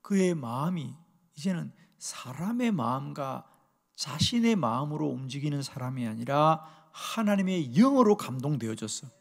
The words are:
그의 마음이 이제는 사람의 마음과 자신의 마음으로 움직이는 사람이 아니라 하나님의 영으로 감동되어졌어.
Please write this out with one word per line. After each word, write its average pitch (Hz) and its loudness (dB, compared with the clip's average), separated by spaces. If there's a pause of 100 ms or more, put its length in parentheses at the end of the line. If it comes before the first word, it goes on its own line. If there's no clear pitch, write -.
그의 185 2
마음이 135 -4 (400)
이제는 165 -4 (260)
사람의 208 -4
마음과 135 -4 (460)
자신의 226 2
마음으로 147 0
움직이는 139 -4
사람이 127 -6
아니라 139 0
하나님의 190 0
영으로 233 8
감동되어졌어. 120 -4 (120)